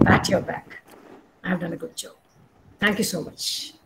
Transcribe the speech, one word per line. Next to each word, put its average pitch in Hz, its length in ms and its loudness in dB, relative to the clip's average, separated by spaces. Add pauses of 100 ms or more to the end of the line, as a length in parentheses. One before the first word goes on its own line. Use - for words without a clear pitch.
Pat - 240 6
your 185 120 2
back. - 360 -10 (640)
"I 175 60 -4
have 180 160 0
done 170 80 -6
a 165 100 -8
good 165 140 -12
job." - 160 -10 (640)
Thank 202 200 0
you 214 120 2
so 165 120 -4
much. - 500 -8 (120)